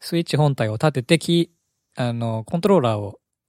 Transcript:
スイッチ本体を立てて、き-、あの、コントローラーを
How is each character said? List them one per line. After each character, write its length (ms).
ス 160
イ 40
ッ 40
チ 120
本 180
体 140
を 60
立 180
て 100
て、 160
き-、 320
あ 160
の、 320
コ 140
ン 20
ト 80
ロ 100
ー 20
ラ 180
ー 20
を 180